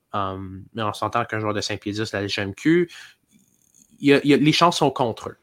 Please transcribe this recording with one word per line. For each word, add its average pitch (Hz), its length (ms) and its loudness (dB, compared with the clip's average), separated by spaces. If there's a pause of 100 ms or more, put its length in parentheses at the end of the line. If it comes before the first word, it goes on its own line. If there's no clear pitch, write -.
(160)
Euh, 95 220 -4 (360)
mais 113 100 -6
on 104 80 -2
s'entend 107 320 -2
qu'un 110 160 -6
joueur 107 140 -2
de 104 80 -4
cinq 101 180 -6
pieds 104 140 -6
dix 110 180 -6
de 107 60 -4
la 98 100 -4
G 98 140 -6
M 98 120 -6
Q, 170 380 0 (1120)
il 143 80 4
y 139 40 8
a, 139 80 6
il 143 80 2
y 143 40 8
a, 135 40 6
les 147 140 4
chances 170 280 4
sont 143 120 4
contre - 380 -2
eux, - 140 -16